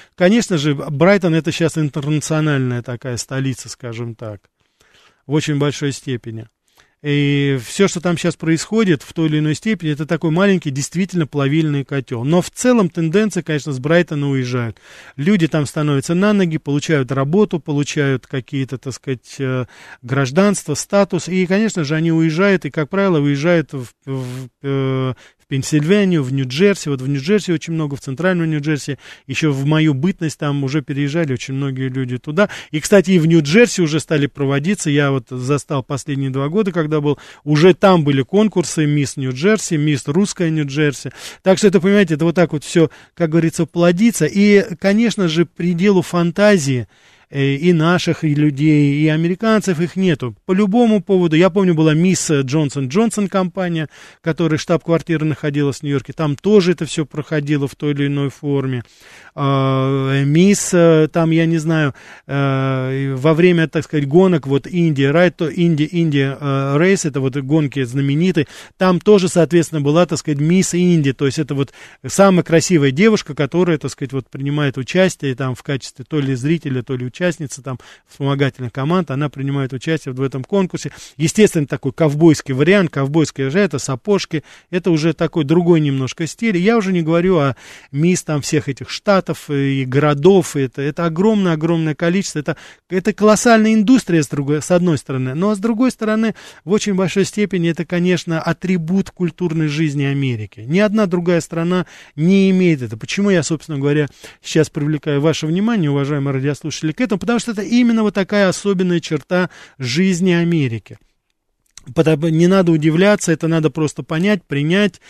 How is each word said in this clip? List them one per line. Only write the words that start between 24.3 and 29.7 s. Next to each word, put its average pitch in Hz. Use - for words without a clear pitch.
э, 131
в -
Пенсильванию, 156
в 127
Нью-Джерси. 139
Вот 135
в 131
Нью-Джерси 151
очень 165
много, 147
в -
центральном 165
Нью-Джерси. 147
Ещё 147
в 135
мою 156